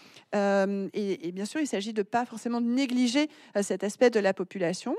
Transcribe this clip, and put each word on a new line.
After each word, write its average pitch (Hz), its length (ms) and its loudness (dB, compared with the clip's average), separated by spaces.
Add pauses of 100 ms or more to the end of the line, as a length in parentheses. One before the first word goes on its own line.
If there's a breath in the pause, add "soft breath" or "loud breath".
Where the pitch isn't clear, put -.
(340 soft breath)
euh, 196 580 2
et, 196 360 -4
et 180 40 -6
bien 190 140 -6
sûr, 302 140 -4
il 302 60 0
s'agit 214 280 -4
de 214 80 0
pas 240 240 -2
forcément 240 340 -4
négliger, 254 680 2 (260 soft breath)
euh, 202 60 2
cet 190 200 -4
aspect 208 280 4
de 220 100 2
la 190 140 2
population, 185 640 -4